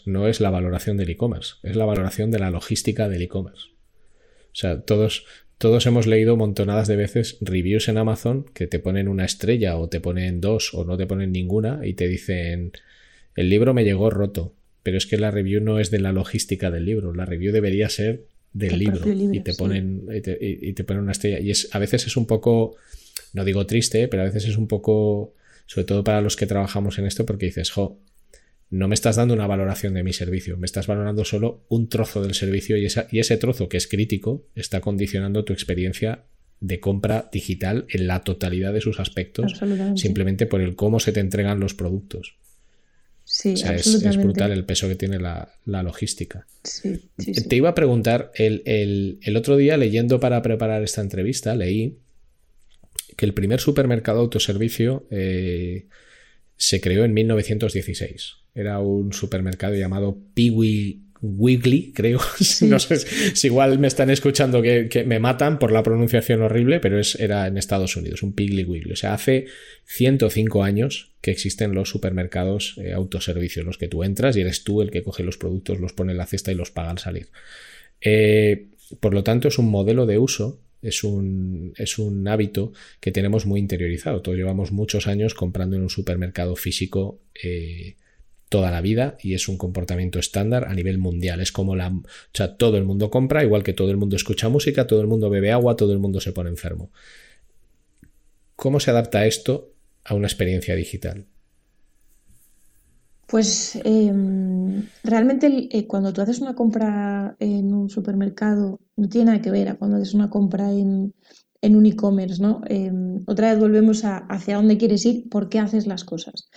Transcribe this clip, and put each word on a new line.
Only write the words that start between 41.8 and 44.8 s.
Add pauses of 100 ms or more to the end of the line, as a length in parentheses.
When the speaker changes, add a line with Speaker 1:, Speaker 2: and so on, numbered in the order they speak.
Speaker 2:
Sí,
Speaker 1:
O
sea,
es,
es
Speaker 2:
absolutamente.
Speaker 1:
brutal
el
peso